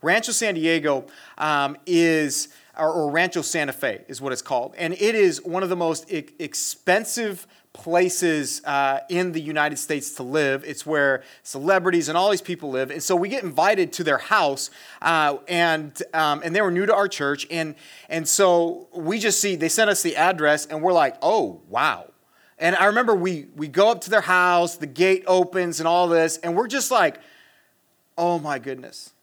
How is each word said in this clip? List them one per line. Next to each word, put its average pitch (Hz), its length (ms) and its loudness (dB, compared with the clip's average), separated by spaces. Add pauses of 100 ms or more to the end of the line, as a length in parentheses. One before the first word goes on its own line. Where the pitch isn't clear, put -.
Rancho 214 280 2
San 214 220 -2
Diego, 156 540 0 (320)
um, 143 360 0 (120)
is, 160 640 2 (280)
or, 156 160 0
or 156 160 -2
Rancho 175 320 0
Santa 147 320 -4
Fe 120 340 -4
is 127 140 -14
what 135 100 -4
it's 123 120 -6
called. 127 340 -4
And 170 160 -4
it 202 220 0
is 185 280 4
one 185 200 -4
of 180 60 -4
the 185 60 0
most 165 380 -4
e-, 151 140 -6 (100)
expensive 202 1080 -4 (260)
places, 170 920 0
uh, 139 420 0
in 180 240 -2
the 160 80 -6
United 151 400 -2
States 151 360 -6
to 135 80 -10
live. 139 420 0
It's 143 200 -12
where 143 380 2 (180)
celebrities 170 680 0
and 160 80 0
all 190 120 2
these 196 120 0
people 156 280 -10
live. 131 220 -4
And 151 100 -10
so 185 140 0
we 175 140 0
get 247 140 -6
invited 175 500 0
to 175 100 -8
their 147 140 2
house, 151 520 0 (320)
uh, 151 360 2 (100)
and, 160 500 0 (160)
um, 151 300 0
and 165 100 -6
they 196 60 2
were 202 100 2
new 175 160 0
to 220 80 4
our 202 140 2
church. 143 420 -4
And, 160 260 -6 (340)
and 160 180 -4
so 175 680 2
we 180 260 -4
just 208 200 0
see, 196 160 0
they 160 140 -2
sent 214 200 2
us 202 120 0
the 170 160 -2
address, 151 480 2
and 156 160 -8
we're 185 100 2
like, 151 300 4
"Oh, 143 480 0
wow." 104 420 -2 (480)
And 175 160 2
I 185 120 4
remember 226 280 2
we, 175 300 -2 (100)
we 147 140 -8
go 196 200 4
up 233 120 0
to - 80 -12
their 214 100 6
house, 180 560 4
the 156 100 -8
gate 185 400 2
opens 180 540 0
and 160 80 0
all 175 220 2
this, 160 300 2
and 170 180 -2
we're 240 100 0
just 247 240 -4
like, 196 300 2 (960)
"Oh 170 200 0
my 147 220 -6
goodness." 127 640 -14